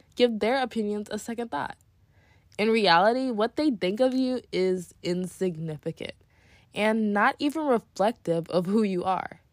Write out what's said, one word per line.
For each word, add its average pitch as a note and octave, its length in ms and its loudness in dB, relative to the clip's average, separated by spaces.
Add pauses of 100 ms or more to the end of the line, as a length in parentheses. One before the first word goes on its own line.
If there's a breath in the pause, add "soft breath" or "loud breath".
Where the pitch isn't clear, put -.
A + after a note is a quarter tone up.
(160 soft breath)
give A#3+ 240 2
their B3+ 220 2
opinions G#3 480 -4
a G#3+ 80 -6
second A#3 320 -8
thought? - 260 -8 (840 soft breath)
In G#3+ 120 2
reality, A3 600 4
what A3 260 -2
they D4+ 140 2
think G3+ 300 -2
of B3+ 140 2
you B3+ 260 0 (120)
is F#3 500 -2
insignificant F3 1120 -6 (600 soft breath)
and A3 380 0
not G#3+ 260 2
even D4 280 -2
reflective F#3+ 840 -2
of F3 160 0
who G#3 160 2
you F#3+ 220 -2
are. - 360 -4 (120)